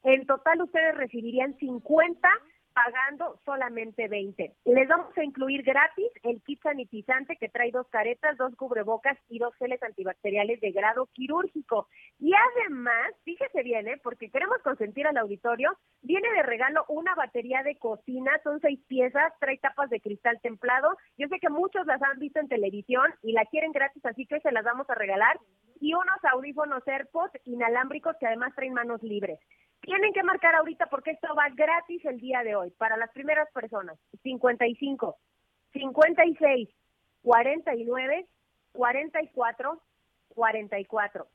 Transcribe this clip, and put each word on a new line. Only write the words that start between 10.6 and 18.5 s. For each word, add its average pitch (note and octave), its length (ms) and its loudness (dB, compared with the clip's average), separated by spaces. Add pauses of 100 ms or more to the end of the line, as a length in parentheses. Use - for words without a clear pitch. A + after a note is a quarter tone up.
de G3+ 100 -2
grado G#3+ 420 0
quirúrgico. C4+ 760 -4 (320)
Y E4 160 2
además, E4 760 2 (120)
fíjese E4+ 400 -4
bien, A3+ 240 -4
¿eh? C4+ 160 -8
Porque A#3 260 -10
queremos G4 300 -2
consentir C4 480 -4
al C#4+ 100 2
auditorio, A#3 580 -2 (280)
viene G4 300 0
de E4 100 4
regalo B3+ 440 0
una E4 280 -2
batería B3+ 480 -2
de C#4+ 160 -4
cocina, B3+ 640 -2
son D4+ 180 -2